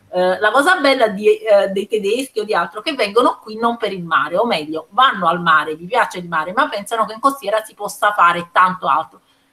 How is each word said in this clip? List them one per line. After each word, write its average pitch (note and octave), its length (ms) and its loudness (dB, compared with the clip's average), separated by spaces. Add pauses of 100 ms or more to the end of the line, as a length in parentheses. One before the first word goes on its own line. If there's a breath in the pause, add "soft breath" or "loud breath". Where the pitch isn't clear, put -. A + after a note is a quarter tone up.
(120)
eh, F#3 260 0
la G#3 120 0
cosa D4+ 280 2
bella C4 300 2
di, G#3+ 300 2
eh, G3+ 300 4
dei G3+ 200 -4
tedeschi A3 520 -2
o G#3 40 -6
di G#3 100 -2
altro, F3 280 -4
che D#4+ 120 -4
vengono A#3+ 480 0
qui A3 140 -14
non A#3 200 -2
per G#3 160 -4
il F#3 120 -8
mare, D#3 320 -2
o G#3+ 80 2
meglio, D#3 460 -4
vanno G#3 360 2
al F3 140 2
mare, D#3 360 2
gli E3+ 100 -16
piace G#3 320 -2
il F3 100 -12
mare, E3+ 240 -4
ma C4+ 160 0
pensano A3 360 -4
che G#3 100 -8
in A3+ 60 -16
costiera G#3+ 440 -2
si - 100 -20
possa G#3 380 -2
fare F3 400 2
tanto F#3 340 2
altro. D#3 340 -2 (320)